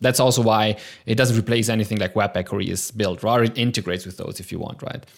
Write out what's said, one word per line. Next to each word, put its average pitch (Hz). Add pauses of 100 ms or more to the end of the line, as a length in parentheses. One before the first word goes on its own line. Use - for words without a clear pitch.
That's -
also 127
why 107 (280)
it 110
doesn't 123
replace 113
anything 110
like 95
Webpack 101
or 101
E 98
S -
Build. 98
Rather, 120
it 117
integrates 107
with 90
those -
if -
you 87
want, -
right? - (140)